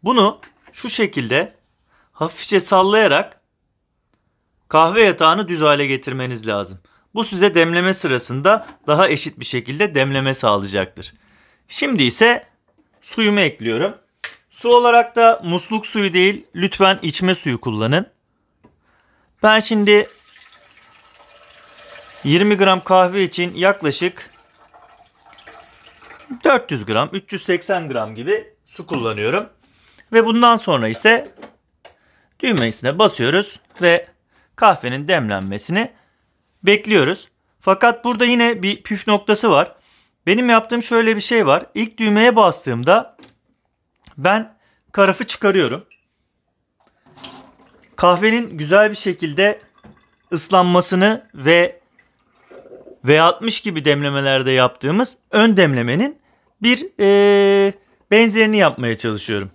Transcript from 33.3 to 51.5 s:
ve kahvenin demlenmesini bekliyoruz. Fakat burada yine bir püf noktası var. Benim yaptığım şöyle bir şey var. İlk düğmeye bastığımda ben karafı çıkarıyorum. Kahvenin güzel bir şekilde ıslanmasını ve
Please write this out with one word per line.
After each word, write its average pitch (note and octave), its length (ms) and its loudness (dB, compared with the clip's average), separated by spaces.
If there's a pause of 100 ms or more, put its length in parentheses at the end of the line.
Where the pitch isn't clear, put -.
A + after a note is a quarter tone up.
ve F3 240 2 (500)
kahvenin D3 520 0
demlenmesini A2 840 -4 (720)
bekliyoruz. G3+ 640 0 (320)
Fakat A#3 440 0
burada A#3+ 200 -2
yine A#3 380 0
bir G3+ 200 -6
püf - 240 -8
noktası G#3+ 440 0
var. D#3 240 2 (520)
Benim A3+ 220 0
yaptığım A3+ 340 0
şöyle A3+ 340 0
bir G#3+ 40 -6
şey A3 260 0
var. C#3+ 280 2
İlk A3 240 -6
düğmeye A3 380 2
bastığımda E3+ 800 0 (1000)
ben G3+ 380 -2 (360)
karafı G3 340 2
çıkarıyorum. F#3 580 -2 (2000)
Kahvenin G3 640 0
güzel F#3+ 320 2
bir G#3 60 -10
şekilde F#3+ 640 -2 (720)
ıslanmasını F3+ 1040 0
ve E3+ 460 2 (1200)